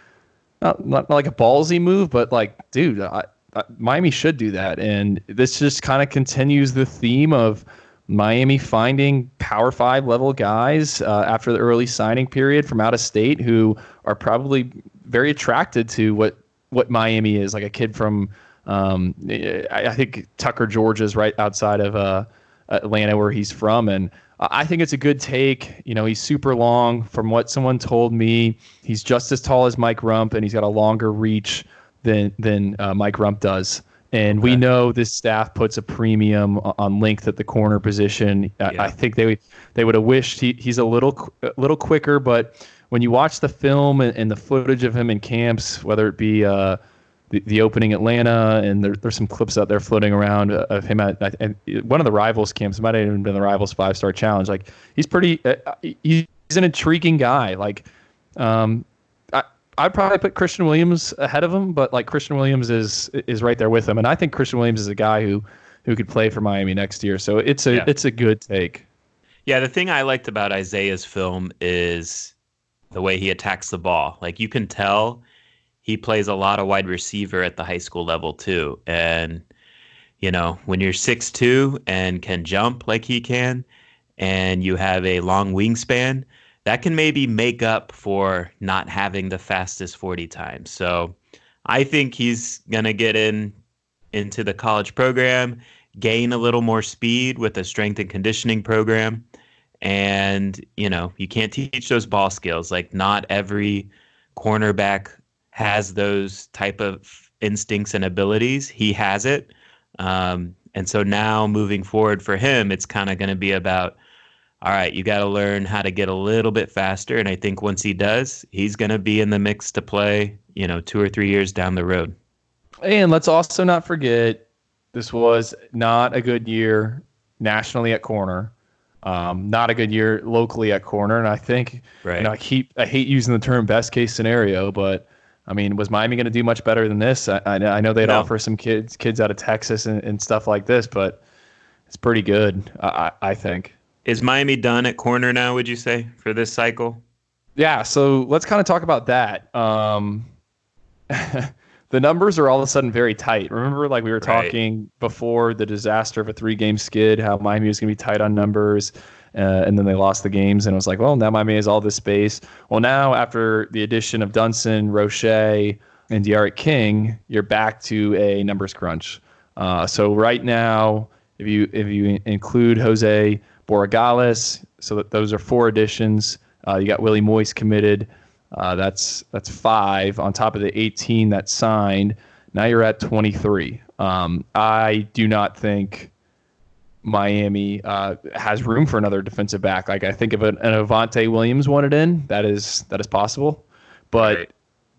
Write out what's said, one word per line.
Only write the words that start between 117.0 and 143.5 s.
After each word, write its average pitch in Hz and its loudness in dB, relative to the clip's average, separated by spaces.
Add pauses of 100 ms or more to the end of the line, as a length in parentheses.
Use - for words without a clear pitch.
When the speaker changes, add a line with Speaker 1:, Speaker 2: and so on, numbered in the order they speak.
Speaker 2:
And 107 0
I 95 -2
think 95 -4
once 101 -4
he 104 -2
does, 110 -2
he's 101 -4
gonna 107 -2
be 107 0
in 107 2
the 104 2
mix 104 -2
to 98 -4
play, 104 -2 (180)
you 95 -4
know, 85 -4
two 104 -4
or 101 2
three 101 -2
years 98 2
down 92 -2
the 90 -2
road. 85 -2 (640)
Speaker 1:
And 190 4
let's 160 4
also 160 2
not 175 2
forget, 117 0 (460)
this 117 -10
was 117 2 (200)
not 117 2
a 127 -2
good 120 -2
year 110 0 (380)
nationally 110 -2
at 110 -2
corner. 101 -4 (520)
Um, 90 -4
not 117 2
a - 2
good 110 -2
year 110 2
locally 113 0
at 98 0
corner. 104 0
And 113 0
I 107 0
think, 123 -4 (220)
Speaker 2:
Right. 87 -4
Speaker 1:
you 98 -4
know, 107 0
I 107 -6
keep, - -2
I 120 2
hate 131 0
using 123 2
the 113 2
term 123 0
best 110 0
case 120 0
scenario, 104 0
but 95 -4 (400)
I 98 -8
mean, 101 -2
was 104 -4
Miami 110 0
gonna 120 0
do 117 0
much 117 0
better 113 2
than 104 0
this? 123 0
I, 98 0
I, 101 0
I 101 2
know 110 2
they'd 110 4
Speaker 2:
No. 107 4
Speaker 1:
offer 113 -2
some 110 -4
kids, 113 -4
kids 117 -2
out 107 2
of 101 -6
Texas 110 -4
and, 107 -2
and 104 -6
stuff 110 -2
like 104 0
this, 120 2
but - -4 (640)
it's - -20
pretty 113 2
good, 101 2 (100)
I, - -2 (340)
I, 98 -2
I - 0
think. 95 -8 (320)